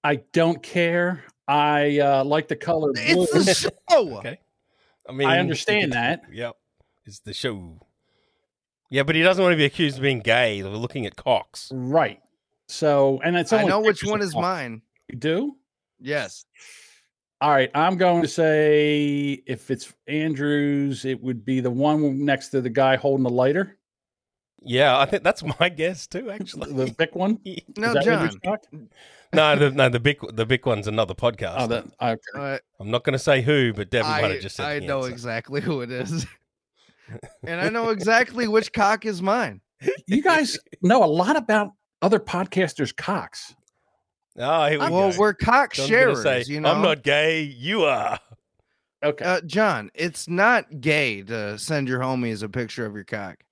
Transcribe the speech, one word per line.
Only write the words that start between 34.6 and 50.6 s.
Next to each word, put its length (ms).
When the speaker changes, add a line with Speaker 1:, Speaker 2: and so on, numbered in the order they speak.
Speaker 2:
I 140
Speaker 3:
the 80
Speaker 2:
know 120
Speaker 3:
answer. 120
Speaker 2:
exactly 500
who 200
it 100
is. 400
Speaker 3:
<laughs> 40
Speaker 2:
And 160
I 100
know 200
exactly 580
which 240
cock 320
is 160
mine. 420
Speaker 1:
You 160
guys 380
know 200
a 40
lot 300
about 340
other 160
podcasters' 760
cocks. 600
Speaker 3:
Oh, 300
here 120
we 120
Speaker 2:
Well, 200
Speaker 3:
go. 60
Speaker 2:
we're 160
cock 400
Speaker 3:
John's 160
gonna 120
Speaker 2:
sharers, 200
Speaker 3:
say, 220
Speaker 2:
you 80
know? 100
Speaker 3:
"I'm 120
not 180
gay, 400
you 440
are." 340
Speaker 1:
Okay. 220
Speaker 2:
Uh, 160
John, 540
it's 320
not 540